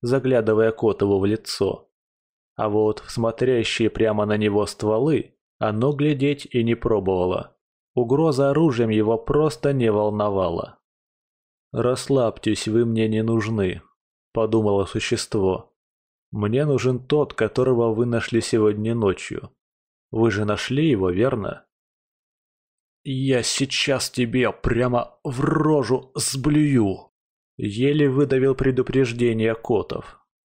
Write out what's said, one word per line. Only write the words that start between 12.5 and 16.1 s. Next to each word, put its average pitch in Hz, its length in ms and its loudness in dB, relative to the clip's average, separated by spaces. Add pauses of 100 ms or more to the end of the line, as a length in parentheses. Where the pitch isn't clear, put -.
вы 113 180 2
мне 113 220 0
не 110 140 0
нужны», 110 600 -2 (520)
подумало 107 520 2
существо. - 840 -2 (600)